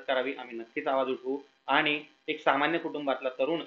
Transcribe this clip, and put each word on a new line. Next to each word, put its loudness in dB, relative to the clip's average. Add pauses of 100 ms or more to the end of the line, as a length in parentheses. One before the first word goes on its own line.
करावी. 0
आम्ही -10
नक्कीच -6
आवाज 2
उठवू -2 (300)
आणि 2 (240)
एक -4
सामान्य 4
कुटुंबातला -2
तरुण 0